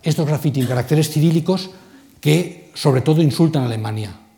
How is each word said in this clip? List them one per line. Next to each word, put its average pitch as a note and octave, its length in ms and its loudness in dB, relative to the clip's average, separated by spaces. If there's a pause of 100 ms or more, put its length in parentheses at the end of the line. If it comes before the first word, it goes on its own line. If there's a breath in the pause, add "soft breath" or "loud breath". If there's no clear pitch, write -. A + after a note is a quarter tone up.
estos D#3 240 -2
graffiti C#3 340 -2
en B2 60 0
caracteres B2+ 420 0
cirílicos E3 600 0 (500 loud breath)
que, - 540 -2
sobre C3 260 2
todo, D#3 220 2
insultan D#3 400 2
a B2 40 -2
Alemania G#2+ 480 -6 (240)